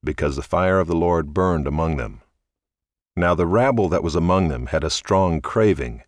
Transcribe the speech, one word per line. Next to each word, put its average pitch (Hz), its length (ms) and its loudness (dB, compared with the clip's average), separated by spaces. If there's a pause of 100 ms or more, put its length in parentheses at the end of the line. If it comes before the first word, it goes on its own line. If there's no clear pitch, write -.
because 73 340 -4
the 67 60 -6
fire 92 380 0
of 85 80 -2
the 82 80 0
Lord 82 380 0
burned 87 320 0
among 78 300 -2
them. 60 260 -10 (920)
Now 87 200 2
the 85 120 2
rabble 113 440 2
that 87 120 0
was 76 120 -4
among 87 340 2
them 64 180 -4
had 76 180 -2
a 78 60 -2
strong 92 500 0
craving 71 680 0